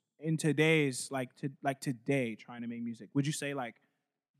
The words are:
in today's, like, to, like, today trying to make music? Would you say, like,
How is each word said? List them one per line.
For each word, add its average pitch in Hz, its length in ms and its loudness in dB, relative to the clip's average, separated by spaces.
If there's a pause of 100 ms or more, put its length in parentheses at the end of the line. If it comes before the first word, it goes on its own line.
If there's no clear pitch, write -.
(220)
in 156 180 0
today's, 151 720 4
like, 131 260 -4
to, 139 140 -6 (120)
like, 139 180 -2
today 123 540 0
trying 120 280 -12
to 117 40 -6
make 117 160 -6
music? 113 320 -8
Would 139 120 2
you 151 60 2
say, 143 220 -4
like, 120 220 -6 (640)